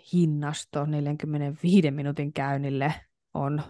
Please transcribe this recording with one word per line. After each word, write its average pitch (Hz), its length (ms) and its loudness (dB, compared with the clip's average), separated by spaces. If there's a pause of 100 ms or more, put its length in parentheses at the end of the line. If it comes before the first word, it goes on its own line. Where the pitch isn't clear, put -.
(140)
hinnasto 151 720 0
neljänkymmenenviiden 151 1080 2
minuutin 143 400 -4
käynnille 139 600 0 (400)
on 147 360 -2